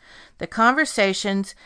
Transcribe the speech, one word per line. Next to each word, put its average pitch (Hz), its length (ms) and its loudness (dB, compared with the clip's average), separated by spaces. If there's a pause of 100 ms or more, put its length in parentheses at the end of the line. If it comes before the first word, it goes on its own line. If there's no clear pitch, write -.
(380)
The 175 100 -8
conversations 202 1080 0 (120)